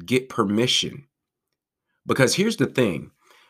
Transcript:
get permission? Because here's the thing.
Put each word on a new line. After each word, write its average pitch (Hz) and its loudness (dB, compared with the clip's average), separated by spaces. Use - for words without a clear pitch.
get 127 0
permission? 104 0
Because 117 2
here's 214 0
the 131 2
thing. 92 -2